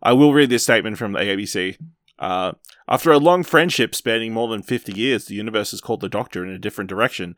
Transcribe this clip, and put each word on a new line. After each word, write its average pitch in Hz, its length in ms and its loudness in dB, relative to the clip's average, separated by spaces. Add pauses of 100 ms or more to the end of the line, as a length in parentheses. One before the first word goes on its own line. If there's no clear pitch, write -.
I 120 120 4
will 143 200 8
read 143 160 6
this 120 140 2
statement 110 340 0
from 107 140 -6
the 95 80 -4
A 98 160 0
B 101 100 -4
C. 95 320 -4 (400)
Uh, 92 360 -4 (340)
"After 160 240 2
a 147 60 8
long 175 260 4
friendship 156 520 0
spanning 113 360 -4
more 113 160 -2
than 110 140 -6
fifty 117 320 -6
years, 113 320 -2
the 104 80 -14
universe 107 380 -4
has 101 100 -12
called 113 200 -6
the 98 60 -4
Doctor 95 380 -6
in 92 60 -10
a 95 80 -14
different 98 300 -8
direction, 95 480 -4